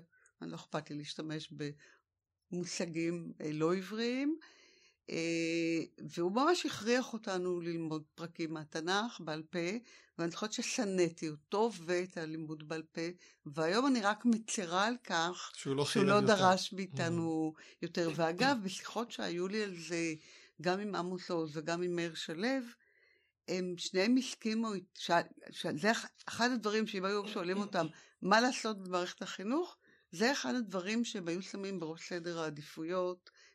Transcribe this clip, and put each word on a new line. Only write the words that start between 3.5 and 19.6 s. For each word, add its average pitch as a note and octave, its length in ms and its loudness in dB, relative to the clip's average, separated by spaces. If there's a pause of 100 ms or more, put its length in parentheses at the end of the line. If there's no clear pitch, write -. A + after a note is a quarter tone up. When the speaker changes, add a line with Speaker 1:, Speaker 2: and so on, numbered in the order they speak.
Speaker 1:
לא D#3 220 4
עבריים, A#3+ 640 0 (720)
אה, E3 720 0 (180)
והוא E3+ 340 -2
ממש D#4 340 4
הכריח A#3+ 460 0
אותנו F3+ 480 -2
ללמוד E3 420 -2 (120)
פרקים E3 400 -6
מהתנ"ך E3 680 -2
בעל D#3+ 300 -6
פה, F3+ 80 -2 (600)
ואני E3+ 120 0
זוכרת G#3+ 220 -6
ששנאתי F3+ 760 0
אותו G3+ 420 0 (140)
ואת F3+ 320 0
הלימוד D#3 520 -6
בעל D#3+ 140 -4
פה, - 180 -10 (460)
והיום E3 400 2
אני B3+ 140 4
רק G#3 240 2
מצרה G#3 640 2
על A#3+ 80 0 (100)
כך F3 500 0
Speaker 2:
שהוא C3+ 220 -2
לא C#3+ 80 4
Speaker 1:
שהוא - 80 0
Speaker 2:
חייב G3 140 6
Speaker 1:
לא G3+ 80 8
Speaker 2:
יותר. G#3 120 8
Speaker 1:
דרש F#3+ 460 6
מאיתנו E3 840 0
Speaker 2:
Mm. - 40 -20 (220)
Speaker 1:
יותר. E3 340 0
ואגב, F3 460 2
בשיחות G3+ 480 -6
שהיו F3+ 380 -2
לי G#3+ 140 0